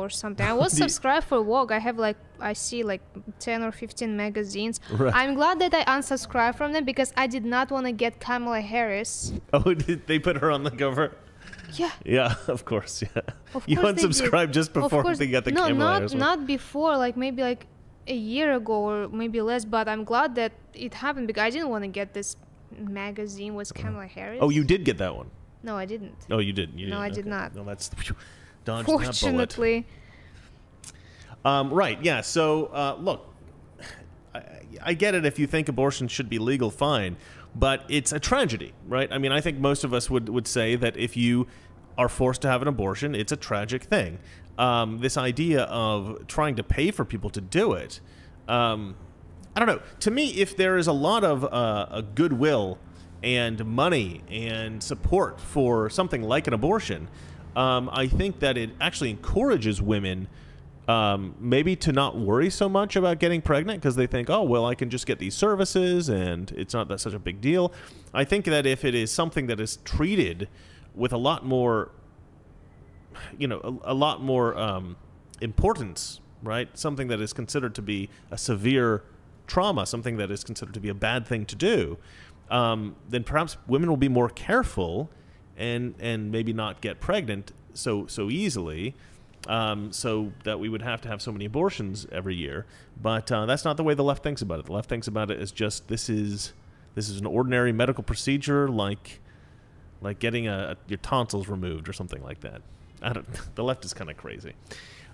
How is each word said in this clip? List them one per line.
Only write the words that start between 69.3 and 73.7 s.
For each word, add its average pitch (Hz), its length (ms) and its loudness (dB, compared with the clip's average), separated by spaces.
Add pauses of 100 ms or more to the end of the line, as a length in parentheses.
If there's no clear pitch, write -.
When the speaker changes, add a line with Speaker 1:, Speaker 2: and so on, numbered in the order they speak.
Speaker 2:
that 113 120 -2
is 110 260 -6
treated 127 640 0 (460)
with 123 180 -2
a 123 40 -2
lot 131 300 0
more, 123 440 2 (1500)
you 143 100 -2
know, 120 340 -6